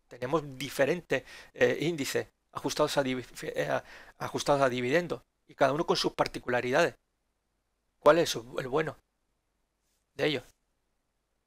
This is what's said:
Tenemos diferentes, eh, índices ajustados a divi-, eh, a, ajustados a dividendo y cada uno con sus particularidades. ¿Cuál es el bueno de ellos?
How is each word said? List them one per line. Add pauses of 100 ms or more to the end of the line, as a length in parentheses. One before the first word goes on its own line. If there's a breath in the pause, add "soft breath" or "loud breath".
Tenemos (160)
diferentes, (280 loud breath)
eh,
índices (240)
ajustados
a
divi-, (160)
eh,
a, (360 loud breath)
ajustados
a
dividendo (240)
y
cada
uno
con
sus
particularidades. (1040)
¿Cuál
es
el
bueno (1160)
de
ellos? (1040)